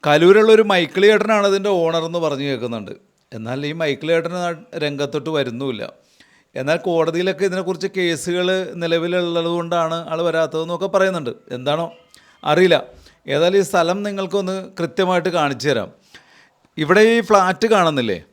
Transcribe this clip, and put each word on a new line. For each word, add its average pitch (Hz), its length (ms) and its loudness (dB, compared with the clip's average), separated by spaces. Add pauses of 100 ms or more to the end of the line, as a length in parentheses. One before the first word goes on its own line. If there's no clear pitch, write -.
കലൂരുള്ള 190 500 6
ഒരു 220 140 6
മൈക്കിൾ 185 360 0
ചേട്ടനാണ് 214 440 2
ഇതിൻ്റെ 196 200 0 (100)
ഓണർ 165 280 0
എന്ന് 170 160 -4
പറഞ്ഞു 143 260 -2
കേൾക്കുന്നുണ്ട്. 113 420 -8 (440)
എന്നാൽ 117 220 -8 (100)
ഈ - 20 -8 (100)
മൈക്കിൾ 156 320 -4
ചേട്ടൻ 165 200 0 (100)
നാ-, 170 200 -6 (200)
രംഗത്തോട്ട് 147 540 -4
വരുന്നുമില്ല. 123 460 -4 (760)
എന്നാൽ 147 180 -2 (100)
കോടതിയിലൊക്കെ 175 640 0
ഇതിനെക്കുറിച്ച് 185 480 -6
കേസുകൾ 175 500 -2 (340)
നിലവിലുള്ളത് 170 760 -2
കൊണ്ടാണ് 170 420 -2 (140)
ആൾ 165 160 -4
വരാത്തതെന്നൊക്കെ 160 680 -2
പറയുന്നുണ്ട്. 180 380 0 (240)
എന്താണോ 143 280 -2 (680)
അറിയില്ല. 170 260 6 (560)
ഏതായാലും 175 280 2
ഈ 185 80 0
സ്ഥലം 175 280 0 (100)
നിങ്ങൾക്കൊന്ന് 196 480 -4 (240)
കൃത്യമായിട്ട് 175 580 0
കാണിച്ചു 139 320 -2
തരാം. 110 200 -2 (960)
ഇവിടെ 180 200 6 (120)
ഈ - 20 4 (120)
ഫ്ലാറ്റ് 190 440 2
കാണുന്നില്ലേ? 143 440 2 (160)